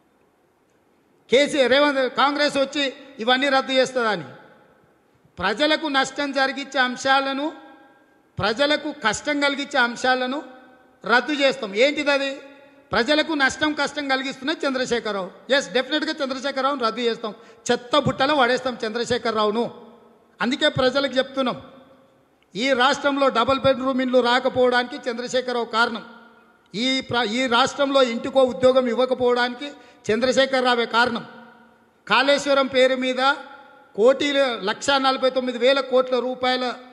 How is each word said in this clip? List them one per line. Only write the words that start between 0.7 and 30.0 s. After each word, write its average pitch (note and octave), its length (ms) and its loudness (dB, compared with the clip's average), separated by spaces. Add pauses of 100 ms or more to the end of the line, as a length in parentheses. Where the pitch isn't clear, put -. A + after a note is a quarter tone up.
కేసీఆర్ C4+ 440 2
రేవంత్, C#4+ 280 2 (200)
కాంగ్రెస్ C#4+ 360 0
వచ్చి C#4 280 -2 (340)
ఇవన్నీ B3+ 300 0
రద్దు C4 300 2
చేస్తుందని. A3+ 480 -2 (1080)
ప్రజలకు D4 500 0 (100)
నష్టం C#4 340 -2
జరిగించే C4+ 560 -2
అంశాలను, C4+ 600 0 (920)
ప్రజలకు C#4+ 520 0 (160)
కష్టం C#4+ 400 -2
కలిగించే C#4 420 -2
అంశాలను B3+ 540 -2 (640)
రద్దు B3 300 2
చేస్తాం. C4 420 0
ఏంటిది C#4+ 360 2
అది? C#4 200 -2 (600)
ప్రజలకు D4 420 0 (100)
నష్టం, D4+ 300 0
కష్టం C#4+ 340 -4
కలిగిస్తున్న C4 440 -4 (120)
చంద్రశేఖరరావు. A3+ 680 -4 (260)
ఎస్, C#4 200 0
డెఫినెట్‌గా D4+ 440 -2
చంద్రశేఖరరావును C4+ 680 -4
రద్దు A3 140 -4
చేస్తాం, A3+ 320 -4 (320)
చెత్త A#3+ 300 -2 (100)
బుట్టలో C4+ 300 0
పడేస్తాం B3 480 0
చంద్రశేఖరరావును. A3+ 840 -2 (720)
అందుకే C#4 300 0
ప్రజలకు C4+ 480 0
చెప్తున్నాం, C4 400 -2 (1000)
ఈ A3 100 -2 (140)
రాష్ట్రంలో C#4 560 2
డబుల్ B3 240 2
బెడ్‌రూమ్ C4 440 0
ఇండ్లు B3+ 240 2
రాకపోవడానికి B3 800 2
చంద్రశేఖరరావు B3 680 -4
కారణం, A#3 280 0 (680)
ఈ A#3 140 -2 (220)
ప్ర-, A#3+ 180 0 (100)
ఈ B3+ 40 0 (120)
రాష్ట్రంలో C4+ 480 2 (120)
ఇంటికో C4 280 0 (100)
ఉద్యోగం B3+ 420 4
ఇవ్వకపోవడానికి B3 720 0 (380)